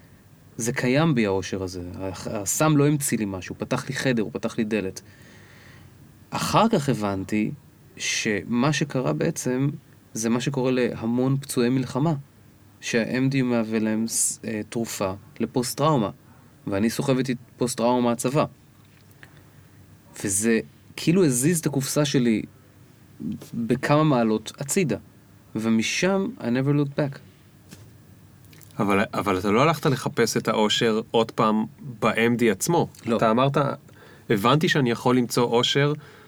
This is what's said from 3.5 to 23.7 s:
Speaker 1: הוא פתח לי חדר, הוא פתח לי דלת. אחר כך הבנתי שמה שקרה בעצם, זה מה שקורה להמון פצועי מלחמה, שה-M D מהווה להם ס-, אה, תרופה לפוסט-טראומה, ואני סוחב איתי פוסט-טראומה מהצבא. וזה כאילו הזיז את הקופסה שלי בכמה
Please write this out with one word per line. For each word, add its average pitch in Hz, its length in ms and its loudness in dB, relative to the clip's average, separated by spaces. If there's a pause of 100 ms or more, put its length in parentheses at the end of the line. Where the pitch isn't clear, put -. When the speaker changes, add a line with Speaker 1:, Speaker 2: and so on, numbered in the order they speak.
Speaker 1:
הוא - 120 -8
פתח 143 220 -4
לי 139 60 -6
חדר, 120 280 0
הוא 95 100 -6
פתח - 260 -6
לי 117 60 0
דלת. 104 360 -4 (1300)
אחר - 380 4
כך 202 200 0
הבנתי 104 600 -2 (460)
שמה 117 760 0
שקרה 143 400 -2
בעצם, 147 560 -2 (460)
זה 113 140 -4
מה 120 120 0
שקורה 131 300 -2
להמון 123 720 0
פצועי 123 280 0
מלחמה, 131 460 0 (680)
שה-M 127 540 0
D 135 80 2
מהווה 117 360 0
להם 110 300 0
ס-, - 360 -2
אה, 110 240 -4
תרופה 113 440 -4 (280)
לפוסט-טראומה, 123 680 0 (560)
ואני 104 240 0
סוחב 135 280 0
איתי 131 160 -2 (220)
פוסט-טראומה 120 520 2
מהצבא. 123 360 0 (1800)
וזה 107 360 2 (360)
כאילו 180 280 2
הזיז 143 340 2
את 160 80 -2
הקופסה 139 380 -2
שלי 120 380 2 (1120)
בכמה 127 500 2